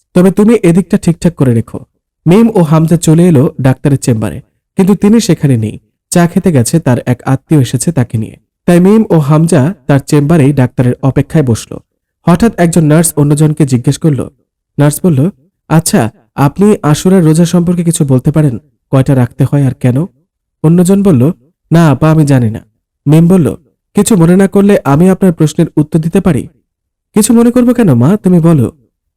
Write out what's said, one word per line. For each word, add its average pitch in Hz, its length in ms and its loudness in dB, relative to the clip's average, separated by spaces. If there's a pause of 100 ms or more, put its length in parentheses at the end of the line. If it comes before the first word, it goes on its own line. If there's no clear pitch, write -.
(140)
তবে 180 180 2
তুমি 214 220 2
এদিকটা 185 440 0
ঠিকঠাক 170 380 -2
করে 127 180 0
রেখো।" - 260 -6 (480)
মিম 220 260 4
ও 208 80 2
হামজা 160 360 0
চলে 165 300 2
এলো 156 340 0
ডাক্তারের 131 380 0
চেম্বারে, 110 420 -4 (340)
কিন্তু 190 200 0
তিনি 214 240 2
সেখানে 143 380 0
নেই। 110 220 -6 (300)
চা 175 180 0
খেতে 185 240 -2
গেছে, 143 280 0
তার 123 260 -2
এক 127 200 -4
আত্মীয় 135 360 -2
এসেছে 127 300 -4
তাকে 123 260 -4
নিয়ে। 107 180 -8 (300)
তাই 175 140 2
মিম 208 300 2
ও 170 100 0
হামজা 156 560 0 (120)
তার 139 120 2
চেম্বারেই 147 540 0
ডাক্তারের 123 480 -2
অপেক্ষায় 143 420 -2
বসল। - 340 -6 (500)
হঠাৎ 175 300 0
একজন 170 260 0
নার্স 156 320 0
অন্যজনকে 151 500 0
জিজ্ঞেস 131 320 -4
করল। 151 320 -4 (500)
নার্স 147 260 -2
বলল, 160 240 0 (380)
"আচ্ছা, 156 440 -2 (240)
আপনি 190 460 0
আশুরার 175 440 0
রোজা 160 200 2
সম্পর্কে 175 380 -2
কিছু 160 220 -2
বলতে 131 260 -2
পারেন? 151 280 -2 (320)
কয়টা 135 240 0
রাখতে 127 280 -2
হয় 139 220 -2
আর 123 80 -2
কেন?" 131 320 -2 (580)
অন্যজন 180 400 2
বলল, 156 280 2 (400)
"না 165 180 4
আপা, 151 220 0
আমি 156 140 2
জানি 127 240 0
না।" 107 120 -10 (460)
মিম 160 200 4
বলল, 165 280 0 (380)
"কিছু 208 220 0
মনে 170 220 2
না 196 100 2
করলে 202 360 0
আমি 156 260 2
আপনার 185 240 0
প্রশ্নের 156 340 -2 (100)
উত্তর 156 220 -2
দিতে 165 200 -2
পারি?" 156 280 -4 (640)
"কিছু 214 200 0
মনে 233 180 2
করবো 247 220 0
কেন 202 200 0
মা, 135 240 2
তুমি 180 220 0
বলো।" 156 320 0 (460)